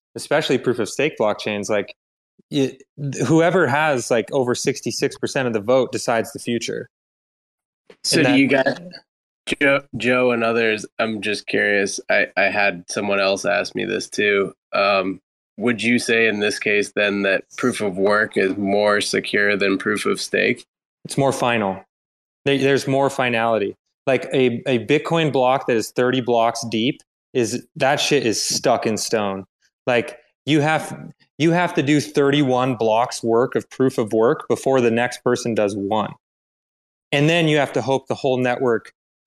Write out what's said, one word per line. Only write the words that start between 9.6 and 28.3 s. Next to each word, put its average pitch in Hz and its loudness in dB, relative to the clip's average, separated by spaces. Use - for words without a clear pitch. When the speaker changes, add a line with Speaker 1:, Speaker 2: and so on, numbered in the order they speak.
Speaker 2:
Joe 123 2
and 117 0
others, 113 0
I'm 110 -2
just 104 -6
curious, 101 0
I, 101 2
I 98 4
had 98 -2
someone 101 -2
else 98 0
ask 95 -2
me 101 -4
this 98 -4
too. 101 0
Um, 98 0
would 107 -2
you 120 2
say 113 2
in 104 0
this 104 0
case 104 -2
then 101 0
that 95 0
proof 123 -2
of 95 -4
work 104 2
is 98 0
more 104 2
secure 104 -2
than 98 0
proof 104 -4
of 101 -2
stake? 101 -2
Speaker 1:
It's - -8
more 135 2
final. 107 -2
There, 139 2
there's 135 2
more 135 2
finality. 113 0
Like, 127 2
a, 127 2
a 120 -2
Bitcoin 156 0
block 131 2
that 123 2
is 107 -2
thirty 127 0
blocks 117 0
deep 113 -2
is, 120 -2
that 143 2
shit - 0
is 110 0